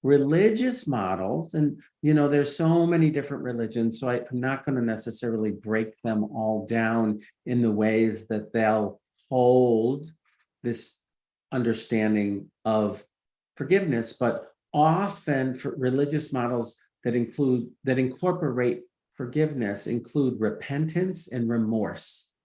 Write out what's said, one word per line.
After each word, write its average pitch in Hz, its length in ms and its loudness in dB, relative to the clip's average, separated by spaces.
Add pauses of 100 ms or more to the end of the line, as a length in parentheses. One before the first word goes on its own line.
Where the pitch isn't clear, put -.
Religious 190 800 2
models, 104 680 -2
and, 151 260 0 (220)
you 151 120 4
know, 147 140 4
there's 143 280 2
so 165 300 4
many 165 240 4
different 143 320 -4
religions, 117 580 -2
so 127 100 -4
I, 123 60 0 (140)
I'm 127 100 -4
not 131 260 -4
gonna 131 160 -2
necessarily 113 720 -4
break 107 520 -4
them 107 220 0
all 110 420 -4
down 113 540 0 (240)
in 123 160 0
the 113 100 4
ways 110 560 2
that 107 260 -6
they'll 107 460 0 (300)
hold 127 840 4 (500)
this - 380 -8 (540)
understanding 107 960 0 (160)
of 107 400 0 (500)
forgiveness, 143 580 0
but - 380 -2 (220)
often 151 800 0
for - 240 -8
religious 143 560 0
models 120 480 -4 (220)
that 120 120 -2
include, 123 540 0 (140)
that 131 160 0
incorporate 127 840 -2 (340)
forgiveness 127 720 -2
include 120 540 -2
repentance 160 880 -2
and 120 160 -2
remorse 110 840 -2 (140)